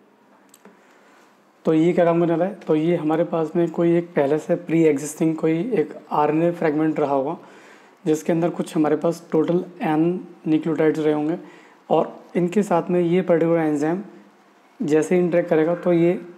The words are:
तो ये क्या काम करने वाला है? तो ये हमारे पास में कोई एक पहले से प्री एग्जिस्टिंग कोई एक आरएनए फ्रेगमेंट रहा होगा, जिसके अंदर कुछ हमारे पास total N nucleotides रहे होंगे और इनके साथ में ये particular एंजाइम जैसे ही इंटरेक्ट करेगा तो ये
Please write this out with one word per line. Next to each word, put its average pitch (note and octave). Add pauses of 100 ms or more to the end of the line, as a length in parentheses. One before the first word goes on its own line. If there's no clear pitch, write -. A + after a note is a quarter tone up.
(1700)
तो D#3+
ये E3
क्या F3
काम E3+
करने E3+
वाला E3
है? G3
तो -
ये D#3+
हमारे D#3
पास E3
में E3+
कोई E3+
एक E3+
पहले D3
से E3+
प्री D#3+
एग्जिस्टिंग D#3
कोई D#3+ (140)
एक - (140)
आरएनए D#3
फ्रेगमेंट D#3
रहा C#3
होगा, C#3 (680)
जिसके D#3
अंदर E3+
कुछ E3+
हमारे D3+
पास E3
total E3+ (160)
N E3+ (200)
nucleotides D#3
रहे D3+
होंगे D3+ (520)
और E3 (160)
इनके F3+
साथ E3+
में F3+
ये F3
particular E3+
एंजाइम D#3 (800)
जैसे D#3
ही F3+
इंटरेक्ट F3
करेगा D#3+
तो F3
ये E3+ (160)